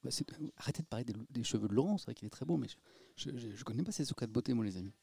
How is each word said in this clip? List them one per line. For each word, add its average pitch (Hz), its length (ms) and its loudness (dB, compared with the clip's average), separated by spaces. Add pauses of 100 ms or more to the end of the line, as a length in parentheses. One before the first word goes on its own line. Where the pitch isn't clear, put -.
Bah, 127 80 -2
c'est, - 160 0 (300)
arrêtez - 260 -2
de - 60 -4
parler 117 160 -2
des, 120 100 -4 (160)
des 120 140 -2
cheveux 107 240 2
de 98 60 2
Laurent, 170 220 6
c'est - 100 -2
vrai 127 100 -4
qu'il - 100 -8
est 104 40 -6
très - 140 -6
beau, 170 120 4
mais 131 100 2
je, - 80 -10 (400)
je, - 220 -4
je, 113 180 -6
je 117 100 -10
connais 117 200 0
pas 214 80 -4
ses 151 120 2
secrets - 220 -2
de 110 60 -4
beauté, 120 200 4
moi, 113 120 4
les 95 120 0
amis. 95 160 -6 (100)